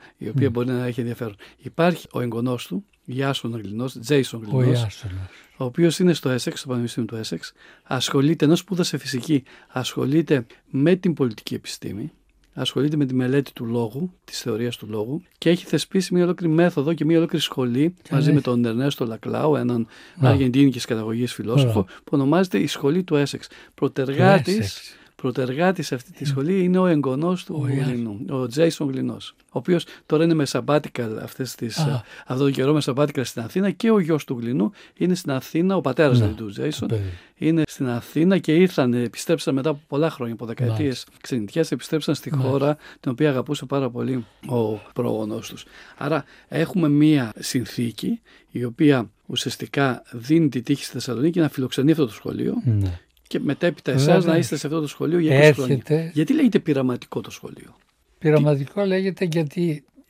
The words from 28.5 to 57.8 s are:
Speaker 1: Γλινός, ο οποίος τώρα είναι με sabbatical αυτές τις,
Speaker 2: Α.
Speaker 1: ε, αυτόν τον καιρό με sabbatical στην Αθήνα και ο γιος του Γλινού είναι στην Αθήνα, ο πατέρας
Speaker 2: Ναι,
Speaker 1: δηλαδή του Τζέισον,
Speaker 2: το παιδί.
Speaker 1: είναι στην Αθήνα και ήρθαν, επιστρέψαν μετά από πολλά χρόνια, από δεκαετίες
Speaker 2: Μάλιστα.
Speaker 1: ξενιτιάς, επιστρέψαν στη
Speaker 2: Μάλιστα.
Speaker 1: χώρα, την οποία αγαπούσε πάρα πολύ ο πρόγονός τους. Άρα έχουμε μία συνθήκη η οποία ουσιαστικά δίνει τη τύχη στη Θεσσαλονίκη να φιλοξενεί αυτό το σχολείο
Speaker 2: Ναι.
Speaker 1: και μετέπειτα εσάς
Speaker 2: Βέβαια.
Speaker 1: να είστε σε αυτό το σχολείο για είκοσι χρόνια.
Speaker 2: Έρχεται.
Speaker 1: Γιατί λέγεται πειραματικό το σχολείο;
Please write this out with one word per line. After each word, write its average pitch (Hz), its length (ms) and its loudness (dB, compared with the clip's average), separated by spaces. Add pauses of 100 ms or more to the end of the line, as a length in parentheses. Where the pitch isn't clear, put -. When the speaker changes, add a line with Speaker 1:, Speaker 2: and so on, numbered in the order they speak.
Speaker 1:
Γλινός, 127 480 -8
ο - 120 -20
οποίος 139 340 0 (200)
τώρα 156 180 2
είναι 170 100 4
με 151 160 2
sabbatical 123 720 -2
αυτές 120 340 -10
τις, 113 220 -8
Speaker 2:
Α. 151 120 0
Speaker 1:
ε, 127 140 -2 (180)
αυτόν - 160 -6
τον 139 140 2
καιρό 131 220 2
με 147 120 2
sabbatical 139 400 0
στην - 160 -8
Αθήνα 185 300 -2
και 226 200 0
ο 214 80 6
γιος 156 260 0
του 135 140 -6
Γλινού 139 320 -2 (260)
είναι 175 180 2
στην 175 160 -4
Αθήνα, 165 440 -2
ο 170 60 2
πατέρας 139 380 2
Speaker 2:
Ναι, 110 60 6
Speaker 1:
δηλαδή 95 160 -2
του 107 100 -10
Τζέισον, 135 360 -4
Speaker 2:
το 117 80 -2
παιδί. 98 140 -4 (280)
Speaker 1:
είναι 160 300 2
στην - 220 -6
Αθήνα 156 480 2
και 156 180 2
ήρθαν, 160 380 4
επιστρέψαν 135 600 -2
μετά 135 160 0
από 147 180 -4
πολλά 147 220 0
χρόνια, 120 240 -6
από 117 120 -10
δεκαετίες 110 340 -2
Speaker 2:
Μάλιστα. 139 320 -4 (100)
Speaker 1:
ξενιτιάς, 135 500 -2
επιστρέψαν 151 440 -2
στη - 160 -10
Speaker 2:
Μάλιστα. 131 200 0
Speaker 1:
χώρα, 139 260 2 (220)
την 139 120 -4
οποία 151 180 2
αγαπούσε 131 360 -2
πάρα 135 240 -2
πολύ 120 360 -4 (220)
ο 113 260 0 (200)
πρόγονός 113 560 -4
τους. - 160 -18 (320)
Άρα 147 260 -2 (240)
έχουμε 160 420 0
μία 147 500 4
συνθήκη 120 800 -4 (300)
η 120 120 -6
οποία 123 460 2 (160)
ουσιαστικά 127 880 -4
δίνει 147 380 2
τη 127 120 -4
τύχη 139 220 -2
στη - 100 -12
Θεσσαλονίκη 135 460 -2
να 151 100 4
φιλοξενεί 135 420 2
αυτό 151 140 2
το 107 80 -4
σχολείο - 400 -4 (120)
Speaker 2:
Ναι. 98 340 0 (280)
Speaker 1:
και 175 120 -4
μετέπειτα 143 520 -2
εσάς 131 140 2
Speaker 2:
Βέβαια. 170 280 6
Speaker 1:
να 165 40 4
είστε 170 200 0
σε 151 100 -6
αυτό 156 140 -2
το 147 60 -2
σχολείο 147 320 -2
για 156 160 4
είκοσι 151 180 10
χρόνια. 135 220 0
Speaker 2:
Έρχεται. 160 380 -2
Speaker 1:
Γιατί 160 200 0
λέγεται 254 260 4
πειραματικό 127 640 -2
το 104 100 -14
σχολείο; - 440 -18 (440)